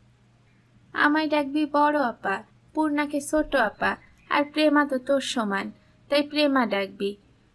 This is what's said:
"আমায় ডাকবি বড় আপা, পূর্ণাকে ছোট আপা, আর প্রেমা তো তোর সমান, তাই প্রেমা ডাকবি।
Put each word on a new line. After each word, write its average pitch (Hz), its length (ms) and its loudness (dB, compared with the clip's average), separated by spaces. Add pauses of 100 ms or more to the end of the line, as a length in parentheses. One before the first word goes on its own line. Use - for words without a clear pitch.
(920)
"আমায় 302 360 2
ডাকবি 294 360 0
বড় 294 340 2
আপা, 226 440 -4 (300)
পূর্ণাকে 294 480 -2
ছোট 302 340 -2
আপা, 202 420 0 (320)
আর 285 140 2
প্রেমা 294 420 2
তো 269 120 -4
তোর 262 240 0
সমান, 208 500 -4 (380)
তাই 294 140 2
প্রেমা 285 420 2
ডাকবি। 196 500 -4 (400)